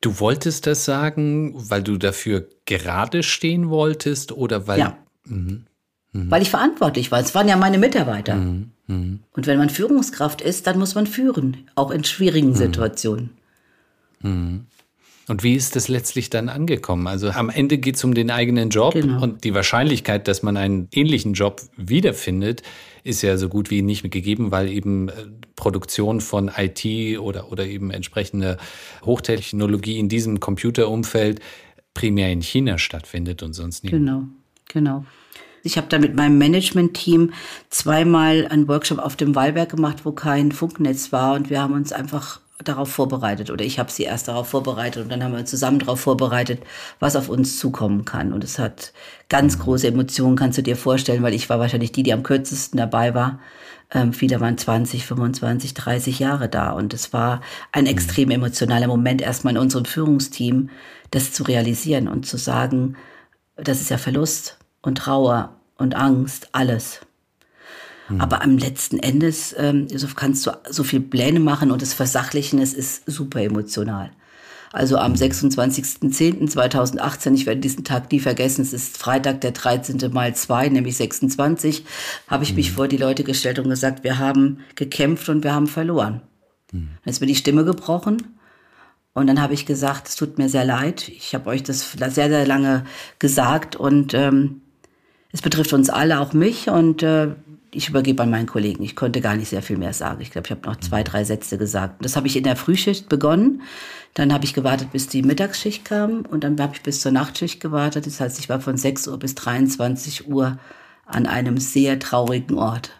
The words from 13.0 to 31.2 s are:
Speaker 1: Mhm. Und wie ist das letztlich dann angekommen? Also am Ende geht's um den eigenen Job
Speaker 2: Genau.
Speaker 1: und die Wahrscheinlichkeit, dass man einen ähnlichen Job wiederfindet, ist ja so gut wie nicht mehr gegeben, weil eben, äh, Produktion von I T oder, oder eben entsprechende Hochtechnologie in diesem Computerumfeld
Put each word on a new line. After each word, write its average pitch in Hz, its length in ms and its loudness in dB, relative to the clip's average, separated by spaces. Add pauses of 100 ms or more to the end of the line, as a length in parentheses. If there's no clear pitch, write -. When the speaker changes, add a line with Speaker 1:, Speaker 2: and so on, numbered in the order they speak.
Speaker 1:
Mhm. 92 460 -4 (600)
Und 101 160 -4
wie 120 120 4
ist 131 200 -2
das 127 140 -2
letztlich 123 400 -2
dann 117 220 -2
angekommen? 127 560 -2
Also 98 240 -2
am 113 180 -2
Ende 139 300 2
geht's 131 260 -2
um 127 80 4
den 117 180 2
eigenen 120 380 2
Job 110 240 4
Speaker 2:
Genau. 139 300 2
Speaker 1:
und 117 200 -2
die 107 120 -2
Wahrscheinlichkeit, 113 720 0
dass 98 140 0
man 101 160 0
einen 98 340 0
ähnlichen 143 400 2
Job 101 300 0 (160)
wiederfindet, 107 840 0 (420)
ist 110 180 -4
ja 95 160 2
so 92 100 -2
gut 98 220 -2
wie 101 100 0
nicht 101 220 0
mehr 95 80 -6
gegeben, 104 400 -2
weil 95 180 0
eben, 98 400 -2
äh, 95 40 -10 (440)
Produktion 104 640 -2
von 98 380 -2
I 98 100 0
T 110 480 -4
oder, 98 340 -8
oder 98 140 -6
eben 98 260 -6
entsprechende 95 680 -4 (440)
Hochtechnologie 104 960 -2
in 104 120 0
diesem 110 300 0
Computerumfeld 110 1000 0 (540)